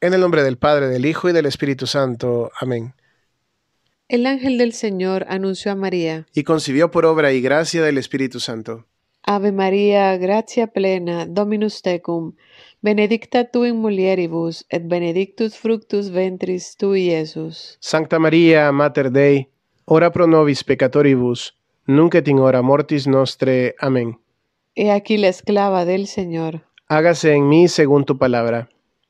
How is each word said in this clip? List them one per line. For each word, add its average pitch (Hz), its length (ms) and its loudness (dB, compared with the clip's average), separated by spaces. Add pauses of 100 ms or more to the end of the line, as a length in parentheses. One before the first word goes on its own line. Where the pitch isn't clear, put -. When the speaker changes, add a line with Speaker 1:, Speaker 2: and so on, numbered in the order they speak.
Speaker 1:
En 180 120 0
el 190 60 2
nombre 170 240 2
del 131 140 -2
Padre, 147 320 2
del 127 160 -2
Hijo 160 240 -2
y - 20 2
del 165 140 0
Espíritu 135 420 -4
Santo. 123 720 -4
Amén. 123 340 -6 (1160)
Speaker 2:
El 240 160 0
ángel 262 320 -2
del 240 140 0
Señor 190 560 -4
anunció 190 440 -6
a 196 40 -6
María. 175 580 -6
Speaker 1:
Y 151 100 -2
concibió 156 480 0
por 165 140 2
obra 156 280 2
y 127 80 0
gracia 156 420 0
del 151 140 0
Espíritu 131 420 -6
Santo. 113 460 -12 (380)
Speaker 2:
Ave 202 280 0
María, 196 640 2
gratia 214 520 -2
plena, 180 580 -4
Dominus 208 560 -4
tecum. 170 520 -6 (480)
Benedicta 214 680 0
tu 240 140 0
in 240 100 -2
mulieribus, 185 920 -2
et 170 180 -4
benedictus 180 720 -4
fructus 214 540 -4
ventris 185 680 -6
tui, 196 320 0
Iesus. 160 720 -6
Speaker 1:
Sancta 160 360 -2
María, 160 540 4
Mater 139 400 0
Dei, 139 380 2 (340)
ora 165 300 4
pro 180 120 2
nobis 156 380 4
peccatoribus, 135 920 0 (280)
nunc 156 300 4
et 147 140 2
in 139 100 4
hora 131 220 4
mortis 143 460 0
nostre. 131 720 0
Amén. 127 400 -4 (540)
Speaker 2:
He 208 180 0
aquí 202 260 0
la 202 100 2
esclava 196 560 0
del 190 240 -2
Señor. 165 540 -8 (260)
Speaker 1:
Hágase 156 460 2
en 143 160 2
mí 165 180 6
según 143 380 2
tu 135 120 -2
palabra. 117 520 -2 (400)